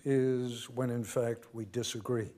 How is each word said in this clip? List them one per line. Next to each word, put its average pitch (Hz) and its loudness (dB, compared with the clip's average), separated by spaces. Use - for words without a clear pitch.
is 127 2
when, 123 0
in 120 0
fact, 117 0
we 113 -6
disagree, 113 -2